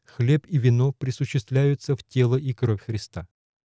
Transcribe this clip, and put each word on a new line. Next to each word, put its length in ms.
хлеб 440
и 100
вино 340
присуществляются 1040
в 60
тело 340
и 160
кровь 300
Христа. 460